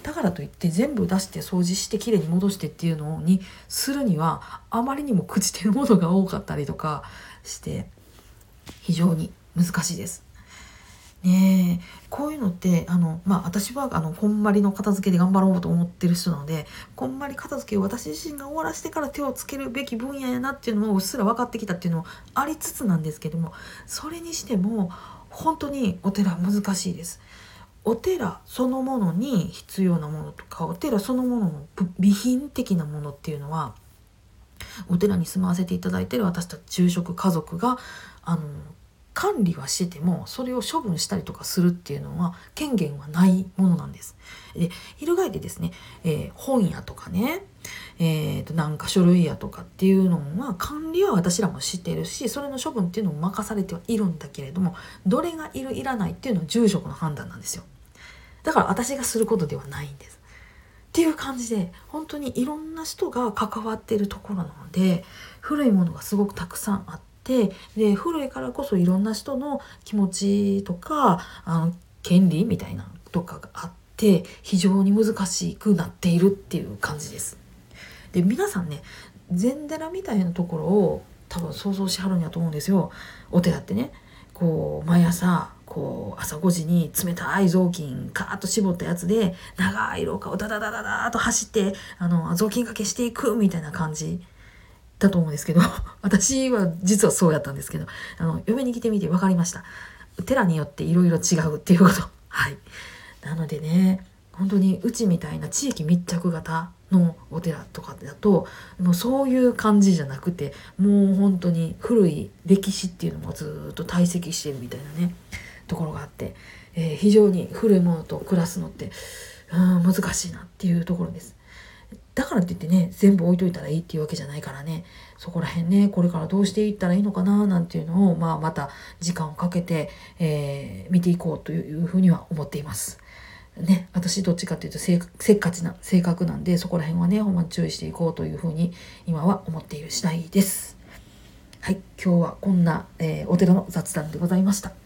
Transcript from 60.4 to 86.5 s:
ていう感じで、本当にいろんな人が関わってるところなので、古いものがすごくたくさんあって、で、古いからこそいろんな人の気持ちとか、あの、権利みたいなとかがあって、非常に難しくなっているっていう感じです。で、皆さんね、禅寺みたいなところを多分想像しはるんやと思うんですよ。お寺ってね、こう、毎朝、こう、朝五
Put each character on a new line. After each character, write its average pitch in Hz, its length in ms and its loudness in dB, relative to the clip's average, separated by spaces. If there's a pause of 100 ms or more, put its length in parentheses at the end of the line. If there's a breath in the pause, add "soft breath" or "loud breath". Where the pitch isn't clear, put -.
て - 80 0
い 339 60 4
う 311 100 2
感 269 220 -8
じ 233 180 -6
で、 180 160 -2 (160 loud breath)
本 311 180 -8
当 302 120 -10
に 269 200 -8
い 247 60 0
ろ 302 140 -4
ん 311 180 -12
な 320 80 -10
人 320 280 -6
が 240 200 -2
関 214 320 -4
わ 220 120 -6
っ 220 60 -10
て - 160 -2
る 202 120 -2
と - 100 -12
こ - 140 -10
ろ - 60 -4
な 170 40 -2
の - 80 -10 (220)
で、 185 320 2 (340 loud breath)
古 294 260 -2
い 233 60 6
も 190 140 6
の 165 80 -2
が 156 80 -12
す - 160 -4
ご 202 80 2
く 202 100 -6
た 170 120 -8
く - 100 -14
さ - 160 -4
ん 190 140 -2
あ - 100 -14
っ - 20 -20
て、 - 60 -20 (680 loud breath)
で、 214 200 4
古 320 280 -2
い 262 60 -6
か 254 100 -12
ら 254 120 -6
こ 277 120 -6
そ 220 140 0
い 175 80 4
ろ 185 120 4
ん 196 60 2
な 214 120 0
人 269 200 -6
の 277 240 -4 (240 loud breath)
気 - 120 -8
持 196 140 4
ち 196 540 0
と 190 120 -6
か、 247 500 2 (180 loud breath)
あ 165 220 0
の、 170 80 0 (300)
権 180 260 6
利 160 160 2
み 226 140 0
た - 80 -10
い - 80 -10
な - 120 -10 (240)
と 180 100 -2
か 156 180 -10
が - 120 -18
あ - 140 -12
っ 175 60 -12 (260)
て、 196 280 6 (180 loud breath)
非 - 160 0
常 190 240 4
に 196 120 6
難 214 300 2
し 175 300 -4
く - 180 2
な 165 120 2
っ - 40 -10
て - 180 -4
い 170 120 4
る 185 80 8
っ - 20 4
て - 280 -2
い - 140 -6
う 101 60 -12
感 147 220 -6
じ - 100 -12
で 104 80 -14
す。 - 220 -12 (720 loud breath)
で、 180 100 2
皆 233 260 2
さ 208 140 -4
ん 170 80 -4
ね、 143 140 -10 (480 loud breath)
禅 262 360 0
寺 311 220 -8
み 381 140 -8
た 320 100 -6
い 196 100 2
な 175 100 -2
と 175 100 -2
こ 170 140 -6
ろ 156 80 -6
を 180 380 2 (240)
多 - 120 -10
分 160 120 -6
想 196 220 -4
像 190 140 -2
し 180 120 -4
は 190 100 -2
る 185 80 2
ん 170 40 2
や 160 80 -4
と - 80 -10
思 170 120 -2
う - 20 -4
ん - 0 -
で 147 100 -4
す - 80 -2
よ。 190 220 2 (400 loud breath)
お 180 100 4
寺 170 160 2
っ - 60 -12
て - 100 -8
ね、 240 180 -2 (440 loud breath)
こ 156 500 -2
う、 - 20 -8
毎 175 160 6
朝、 175 460 2 (160)
こ 139 540 -8
う、 - 20 -12
朝 - 160 -8
五 175 140 4